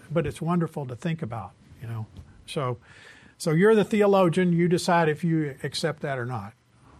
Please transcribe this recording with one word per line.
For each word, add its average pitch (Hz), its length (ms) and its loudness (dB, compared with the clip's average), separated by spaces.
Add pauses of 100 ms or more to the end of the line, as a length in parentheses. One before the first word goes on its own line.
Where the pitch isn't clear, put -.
(100)
but 151 160 -2
it's - 160 -8
wonderful 160 440 -2
to 127 100 -12
think 160 260 -6
about, 110 300 -10 (280)
you 113 80 -12
know. 113 180 -8 (400)
So, 127 320 -6 (600)
so 165 140 0
you're 202 220 6
the 202 100 4
theologian. 190 680 4
You 170 160 2
decide 170 400 2
if 151 160 -2
you 156 380 -2
accept 151 380 -4
that 139 180 -6
or 120 80 -4
not. 110 260 -8 (480)